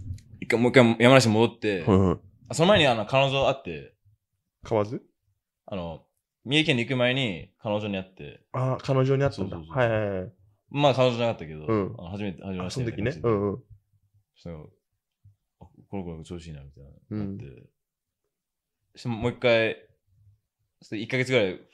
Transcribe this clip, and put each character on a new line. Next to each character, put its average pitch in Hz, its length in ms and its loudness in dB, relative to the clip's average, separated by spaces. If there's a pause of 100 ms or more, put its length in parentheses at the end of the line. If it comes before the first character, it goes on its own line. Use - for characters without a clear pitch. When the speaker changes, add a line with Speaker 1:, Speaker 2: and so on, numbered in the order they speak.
(400)
Speaker 1:
一 - 60 -14
回、 113 140 0
も 123 80 4
う - 20 2
一 - 40 -2
回 117 260 8
山 123 140 8
梨 127 140 8
戻 110 260 4
っ - 40 -20
て、 98 240 -4
Speaker 2:
は 101 120 4
い 95 40 6
は 92 160 4
い。 - 40 -10 (300)
Speaker 1:
あ、 117 60 -8
そ 147 100 2
の 185 40 4
前 208 100 6
に、 151 80 6
あ 123 80 4
の、 104 120 -4
彼 135 180 4
女 135 240 0
会 135 60 2
っ - 80 -18
て。 76 320 -12 (680)
Speaker 2:
河 104 220 0
津？ 123 180 -10 (640)
Speaker 1:
あ - 80 -12
の、 85 300 -10 (400)
三 139 140 0
重 156 60 2
県 147 120 0
に 117 80 -2
行 107 100 -16
く - 20 -4
前 123 180 0
に 101 440 -6
彼 107 160 -4
女 107 140 -4
に 98 80 -6
会 95 60 -6
っ - 120 -18
て。 69 380 -20
Speaker 2:
あ、 131 300 -4
彼 135 180 0
女 135 160 2
に 139 80 0
会 139 40 0
っ - 40 -6
た 98 100 -8
ん 98 80 -6
だ。 98 60 -10
Speaker 1:
そ - 20 -10
う - 20 -12
そ 78 40 -14
う - 20 -
そ 160 60 -16
う。 151 40 -4
Speaker 2:
は 127 80 2
い 113 60 2
は 110 60 0
い 101 240 -2
は 92 60 -8
い。 - 60 -16 (380)
Speaker 1:
ま 143 200 2
あ、 123 40 2
彼 127 140 4
女 117 80 -2
じ 117 80 -2
ゃ - 20 0
な 113 60 -2
か - 40 -6
っ - 40 -20
た 80 60 -12
け 78 80 -14
ど、 76 120 -14
Speaker 2:
う 113 80 0
ん。 101 240 -2
Speaker 1:
あ - 40 -16
の、 85 80 -14
初 101 120 -8
め 98 100 -6
て、 - 100 -16
初 95 100 -10
め 92 60 -6
ま 90 120 -6
し - 60 -12
て 131 60 -4
Speaker 2:
あ、 - 20 -4
そ 117 60 -6
の - 60 -10
時 98 60 -6
ね。 117 80 -2
Speaker 1:
み - 20 -8
た - 60 -12
い - 40 -16
な - 0 -
感 - 0 -
じ - 0 -
で。 117 80 -2
Speaker 2:
う - 20 2
ん 101 200 -2
う - 40 -8
ん。 - 60 -14 (720)
Speaker 1:
そ - 60 -20
し - 40 -20
た 87 60 -14
ら、 82 60 -14 (1040)
「あ、 - 40 -20 (240)
こ 101 80 -12
の 92 80 -10
子 87 60 -12
な 82 60 -14
ん - 20 -16
か 80 60 -16
調 87 140 -14
子 82 80 -18
い 82 40 -16
い - 20 -14
な」 69 120 -18
み 69 60 -20
た 69 100 -20
い 69 40 -20
な。 71 60 -20 (200)
Speaker 2:
う 104 60 -8
ん。 98 220 -8
Speaker 1:
な 113 60 -14
っ 69 40 -18
て。 62 140 -20 (1300)
し - 60 -20
て、 127 60 -6
も 117 200 -4
う - 20 -2
一 120 40 -8
回、 113 420 2 (1040)
そ - 60 -20
し - 40 -20
て 110 80 -8
一 113 100 -8
ヶ 131 80 -2
月 127 160 -2
ぐ 127 60 6
ら 104 60 4
い 92 100 -2
フ - 80 -18 (120)